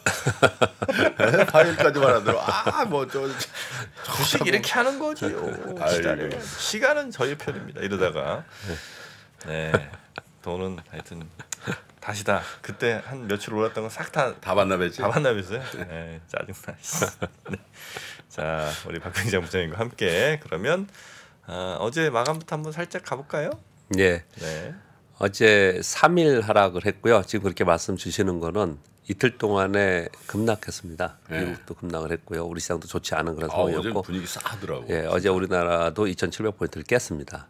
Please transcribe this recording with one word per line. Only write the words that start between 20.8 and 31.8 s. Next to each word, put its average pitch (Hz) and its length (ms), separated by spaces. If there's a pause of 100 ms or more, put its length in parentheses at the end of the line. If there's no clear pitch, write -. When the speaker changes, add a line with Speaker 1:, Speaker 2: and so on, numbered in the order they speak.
Speaker 2:
아, 90 340
어제 147 300
마감부터 147 460
한번 156 180
살짝 175 300
가볼까요? 147 480 (460)
Speaker 3:
예. 90 260 (160)
Speaker 2:
네. 82 360 (440)
Speaker 3:
어제 101 600
삼 - 380
일 143 220
하락을 101 440
했고요. 104 400
지금 101 180
그렇게 98 200
말씀 90 340
주시는 92 420
거는 82 380 (320)
이틀 110 280
동안에 98 720 (180)
급락했습니다. 95 880 (120)
Speaker 1:
네. 160 160
Speaker 3:
미국도 90 280
급락을 82 380